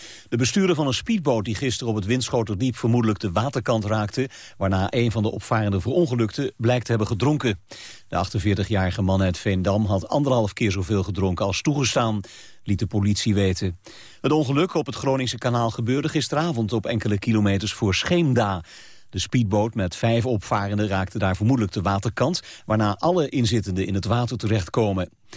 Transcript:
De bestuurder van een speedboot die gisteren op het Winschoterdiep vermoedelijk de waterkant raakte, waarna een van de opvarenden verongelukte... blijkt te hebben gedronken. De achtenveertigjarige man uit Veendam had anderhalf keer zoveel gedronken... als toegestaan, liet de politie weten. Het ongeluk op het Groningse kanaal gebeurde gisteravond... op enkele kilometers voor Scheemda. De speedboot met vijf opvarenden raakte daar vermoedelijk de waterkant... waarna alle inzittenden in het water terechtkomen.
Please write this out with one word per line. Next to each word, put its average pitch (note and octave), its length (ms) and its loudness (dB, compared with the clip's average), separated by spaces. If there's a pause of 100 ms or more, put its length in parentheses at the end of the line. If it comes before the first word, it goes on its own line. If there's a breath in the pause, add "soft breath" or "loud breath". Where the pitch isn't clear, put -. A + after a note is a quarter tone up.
(300 loud breath)
De B2+ 80 -2
bestuurder F3 380 2
van D3 120 0
een C3 60 0
speedboot C#3 520 0
die G#2+ 100 -4
gisteren B2+ 340 -4
op G#2+ 60 0
het G#2 100 -2
Winschoterdiep A#2 720 0
vermoedelijk A2+ 440 2
de G2+ 120 -4
waterkant A2+ 540 0
raakte, G#2+ 440 -2 (280 loud breath)
waarna F#2+ 320 0
een A#2+ 220 0
van G#2+ 120 0
de A2 80 0
opvarenden G#2 500 0
verongelukte... B2+ 760 0
blijkt A#2+ 280 2
te - 60 -2
hebben G#2+ 180 0
gedronken. B2 500 0 (480 loud breath)
De - 80 -6
achtenveertigjarige F#2+ 880 0
man F#2+ 200 2
uit F#2 160 2
Veendam G2 480 0
had F#2+ 220 0
anderhalf B2+ 460 2
keer A2 180 0
zoveel F#2+ 320 0
gedronken... F#2+ 420 0
als G2 160 -2
toegestaan, B2 580 0 (440 loud breath)
liet G2+ 160 0
de G#2 80 -2
politie G2+ 460 2
weten. F#2+ 460 0 (420 loud breath)
Het C3 100 2
ongeluk D3+ 420 2
op D3+ 120 0
het - 100 -10
Groningse C3 420 -2
kanaal A#2 320 0
gebeurde B2+ 400 -2
gisteravond... C#3 640 -2
op A2 120 -2
enkele G#2 340 -2
kilometers G#2 540 2
voor F#2+ 220 0
Scheemda. A#2+ 680 2 (460 loud breath)
De F#2+ 100 -8
speedboot G#2+ 540 0
met F#2 220 -2
vijf A#2 300 0
opvarenden G#2 600 0
raakte F#2+ 320 -2
daar F#2+ 160 2
vermoedelijk A2 380 2
de G#2 80 -2
waterkant... G#2 600 0 (240 loud breath)
waarna G#2+ 300 2
alle E3 340 2
inzittenden G2 580 0
in F#2+ 60 -2
het G2 120 -2
water A#2+ 320 0
terechtkomen. G2+ 720 0 (280 loud breath)